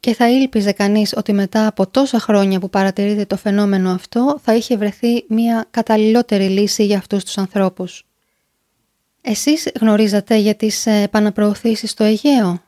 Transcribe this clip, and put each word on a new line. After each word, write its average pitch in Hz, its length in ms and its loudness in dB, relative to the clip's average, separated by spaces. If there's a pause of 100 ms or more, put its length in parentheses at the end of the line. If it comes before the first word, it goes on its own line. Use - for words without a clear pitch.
και 233 140 -2
θα 233 160 2
ήλπιζε 247 420 0
κανείς 208 440 0
ότι 214 160 -4
μετά 202 340 0
από 196 200 -2
τόσα 262 320 0
χρόνια 196 400 0
που 190 120 -6
παρατηρείται 202 540 -2
το 196 120 -6
φαινόμενο 196 540 0
αυτό, 247 520 -2
θα 220 120 2
είχε 233 220 -2
βρεθεί 220 520 -2
μια 226 420 0
καταλληλότερη 220 760 2
λύση 202 360 0
για 202 140 0
αυτούς 190 260 -4
τους - 140 -10
ανθρώπους. 185 680 -4 (1120)
Εσείς 294 480 -2 (120)
γνωρίζατε 208 560 2
για 208 180 2
τις, 214 320 -4
ε, 214 160 2
επαναπροωθήσεις 208 880 -2
στο - 140 -2
Αιγαίο; 214 640 2